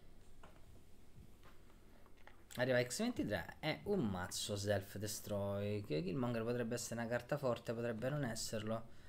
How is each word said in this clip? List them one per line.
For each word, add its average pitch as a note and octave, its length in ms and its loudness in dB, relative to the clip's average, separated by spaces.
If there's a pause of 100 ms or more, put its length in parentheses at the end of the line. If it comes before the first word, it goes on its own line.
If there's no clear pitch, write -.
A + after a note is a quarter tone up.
(2500)
Arriva B2 260 6
X - 200 2
ventitré, G#2 580 2
è D3+ 240 0
un F3+ 260 4
mazzo F#2 460 0
self-destroy, G2+ 1300 0
che D3 180 0
Killmonger B2 420 2
potrebbe A#2+ 320 2
essere A#2 260 -2
una A2+ 80 0
carta A#2+ 280 2
forte, B2 360 2
potrebbe A#2 360 0
non D3 140 2
esserlo. A2+ 720 0 (160)